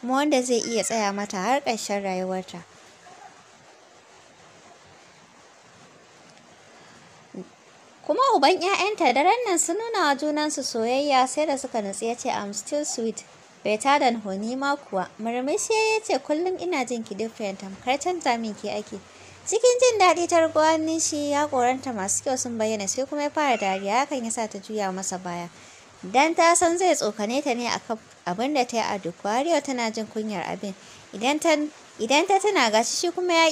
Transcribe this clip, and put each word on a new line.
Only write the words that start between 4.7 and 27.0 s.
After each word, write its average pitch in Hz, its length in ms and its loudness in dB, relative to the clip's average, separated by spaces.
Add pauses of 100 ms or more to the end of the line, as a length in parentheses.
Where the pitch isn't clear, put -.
Kuma 370 140 2 (140)
uban 320 260 6
'ya'yanta 359 540 2
daren 370 320 4
nan 349 120 0
sun 339 180 -2
nuna 440 320 0
wa 277 60 4
junansu 302 500 -2
soyayya 254 640 2
sai 302 180 -2
da 277 100 0
suka 247 260 -6
nutsu 196 240 -6
ya 233 100 -2
ce, - 140 -6
"I'm 202 220 -4
still - 320 -4
sweet, 226 380 -4 (400)
better 277 380 2
than 247 140 2 (100)
honey 208 320 -6
ma 277 200 0
kuwa." 190 320 -6 (120)
Murmushi 254 500 -4 (220)
ya 440 100 0
ce, 269 160 -2
"Kullum 339 400 -2
ina 339 260 -2
jin 233 200 -6
ki 208 100 -10
different, 208 460 -6
tamkar 196 400 -4
canza 320 380 0
min 220 160 -6
ki 202 160 -10
ake." 208 280 -8 (500)
Cikin 480 320 4
jin 480 200 4
daɗi 349 280 4
ta 339 160 4
riƙo 311 160 2
hannun 320 400 2
shi, 294 320 -2
haƙoranta 262 600 0
masu 202 320 -2
kyau 262 120 0
sun 240 220 -6
bayyana 214 300 -2
sai 254 180 -2
kuma 294 160 -4
ya 294 80 -2
fara 294 260 2
dariya, 196 480 0
hakan 269 200 -4
ya 226 60 -4
sa 226 160 -4
ta 214 120 -10
juya 202 340 -4
masa 190 240 -6
baya. 175 320 -8 (560)
Dan 269 300 2
ta 339 200 6
san 339 240 4
zai 359 160 4
tsokane 214 480 -2